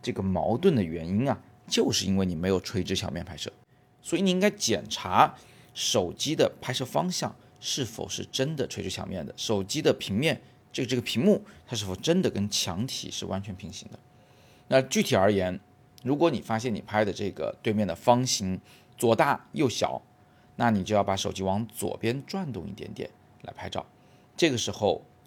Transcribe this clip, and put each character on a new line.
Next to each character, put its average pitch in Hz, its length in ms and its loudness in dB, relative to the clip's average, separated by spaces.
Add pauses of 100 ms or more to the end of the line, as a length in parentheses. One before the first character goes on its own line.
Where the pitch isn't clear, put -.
这 120 100 -4
个 104 100 -4
矛 95 360 0
盾 180 160 4
的 120 80 4
原 82 260 -4
因 104 180 2
啊， 127 140 -2 (260)
就 320 240 2
是 - 140 0
因 95 120 2
为 95 100 2
你 90 80 -2
没 85 140 -2
有 95 120 4
垂 92 240 -4
直 95 100 -2
墙 90 160 -4
面 85 140 -6
拍 78 120 -14
摄。 - 140 -10 (520)
所 - 160 -2
以 180 40 2
你 190 80 6
应 180 100 2
该 202 100 6
检 107 400 0
查 104 420 4 (400)
手 92 400 0
机 - 220 -4
的 127 260 2
拍 - 120 -6
摄 127 120 -2
方 151 240 0
向 165 240 -4 (280)
是 - 240 -4
否 - 240 -8
是 - 160 -8
真 135 320 -4
的 131 100 -2
垂 - 160 -8
直 92 80 -4
墙 87 180 -8
面 92 160 -6
的， - 120 -10
手 104 260 0
机 101 180 -4
的 151 160 4
平 - 220 -4
面， 139 220 0 (320)
这 - 100 -2
个， 117 60 -2
这 127 80 0
个 120 60 0
屏 117 220 -2
幕 202 160 6 (240)
它 123 120 -8
是 104 80 -6
否 92 100 -4
真 165 260 0
的 147 80 0
跟 104 220 -2
墙 95 380 -4
体 - 200 -10
是 - 160 -8
完 95 160 -4
全 98 140 -12
平 92 180 -14
行 - 200 -16
的。 - 60 -20 (680)
那 131 160 6
具 135 180 0
体 147 140 2
而 101 180 6
言， 92 280 0 (420)
如 131 140 0
果 165 120 4
你 135 120 0
发 113 180 -2
现 113 160 -2
你 76 60 -4
拍 107 240 2
的 98 80 0
这 101 180 -4
个 - 320 -6
对 113 100 0
面 104 140 2
的 82 80 -2
方 123 320 4
形 95 340 -2 (380)
左 117 160 6
大 143 380 2
右 147 160 2
小， - 340 -2 (540)
那 120 160 4
你 101 100 4
就 104 100 -2
要 101 120 4
把 98 100 0
手 95 160 -2
机 92 140 -4
往 98 240 0
左 - 300 -4
边 120 280 0
转 185 260 -6
动 92 140 -8
一 - 60 -10
点 - 200 -12
点 - 160 -8 (340)
来 - 100 -12
拍 - 180 -12
照， - 160 -6 (500)
这 - 140 4
个 123 80 0
时 - 120 -2
候 98 320 2 (240)